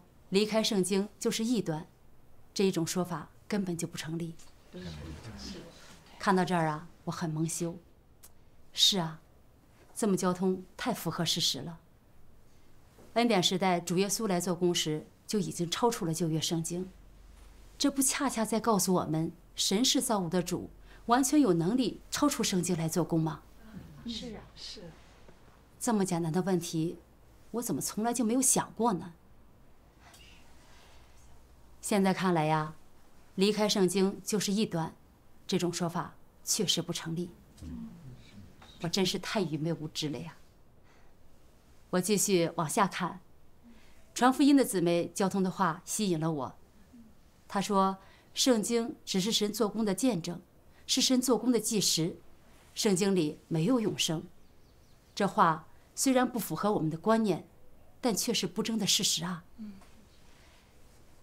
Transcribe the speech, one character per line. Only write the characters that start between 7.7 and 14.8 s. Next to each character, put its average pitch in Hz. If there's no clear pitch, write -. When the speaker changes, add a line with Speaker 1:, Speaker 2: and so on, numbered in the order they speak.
Speaker 1:
是 -
啊， 160
这 -
么 190
交 180
通 185
太 -
符 170
合 165
事 160
实 -
了。 165
恩 240
典 196
时 180
代 180
主 170
耶 196
稣 220
来 180
做 180
工 175
时， 151